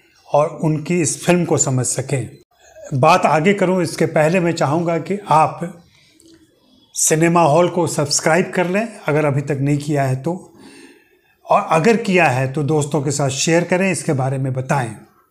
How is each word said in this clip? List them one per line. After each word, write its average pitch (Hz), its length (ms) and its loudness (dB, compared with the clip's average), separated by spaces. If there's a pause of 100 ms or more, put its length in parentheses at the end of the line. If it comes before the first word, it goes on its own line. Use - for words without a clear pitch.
(340)
और 156 300 0
उनकी 156 380 0
इस - 240 -4
फिल्म 175 200 2
को 151 120 0
समझ 127 280 0
सकें। 127 440 -4 (640)
बात 160 320 4
आगे 160 280 4
करूं 185 280 0
इसके 165 240 -2
पहले 160 340 2
मैं 170 120 0
चाहूँगा 165 460 0
कि 185 220 -6 (100)
आप 156 500 2 (1160)
सिनेमा 170 460 2
हॉल 165 280 4
को 175 180 -2
सब्सक्राइब 160 680 0
कर 175 140 0
लें 208 180 -2 (200)
अगर 151 180 0
अभी 143 160 0
तक 143 200 -4
नहीं 143 160 0
किया 147 260 -2
है 131 120 0
तो, 165 380 -8 (960)
और 190 200 2
अगर 165 280 2
किया 180 300 2
है 131 260 0
तो 156 100 -2
दोस्तों 147 380 0
के 139 100 -4
साथ 143 180 -2
शेयर 165 340 0
करें, 185 280 0
इसके 156 220 -4
बारे 135 240 -2
में 135 160 -4
बताएं। 131 420 -4 (360)